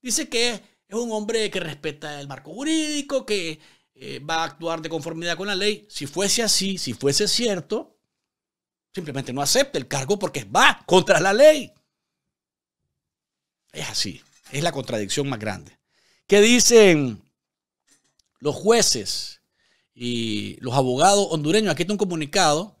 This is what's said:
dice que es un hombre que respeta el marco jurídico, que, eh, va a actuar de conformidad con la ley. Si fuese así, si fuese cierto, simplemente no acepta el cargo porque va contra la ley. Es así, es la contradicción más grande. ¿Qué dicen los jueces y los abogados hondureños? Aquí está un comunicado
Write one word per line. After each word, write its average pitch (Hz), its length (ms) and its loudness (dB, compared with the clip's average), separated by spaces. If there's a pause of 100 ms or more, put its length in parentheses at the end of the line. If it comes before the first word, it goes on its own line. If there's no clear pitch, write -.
dice 254 280 -6
que 240 240 -2 (340)
es 196 80 -12
un 233 160 -6
hombre 214 400 -4
que 190 80 -4
respeta 147 600 -10
el 143 60 -14
marco 143 260 -16
jurídico, 294 720 -4
que, 170 340 -6 (360)
eh, 135 240 -14
va 160 180 -6
a 165 80 -2
actuar 165 360 -8
de 156 80 -10
conformidad 165 480 -6
con 190 100 -8
la 202 80 -4
ley. 208 340 -4
Si - 180 -12
fuese 190 360 -2
así, 196 340 -2
si 131 160 -8
fuese 139 340 0
cierto, 214 720 -4 (960)
simplemente 139 400 -8
no 139 80 -4
acepta 254 360 0
el 131 100 -8
cargo 139 320 -4
porque 147 260 -8
va 180 400 2
contra 180 340 4
la 190 140 2
ley. 285 400 6 (2000)
Es - 180 -10
así, - 320 -6 (300)
es 139 100 -6
la 170 100 0
contradicción 120 580 -4
más 120 100 -6
grande. 101 400 -10 (480)
¿Qué 208 140 6
dicen 208 840 6 (1160)
los 143 160 -2
jueces - 840 0 (540)
y 113 640 -6
los 127 160 -6
abogados 151 560 4
hondureños? 165 400 0
Aquí 151 100 -2
está 175 120 -2
un 208 40 -4
comunicado 175 840 0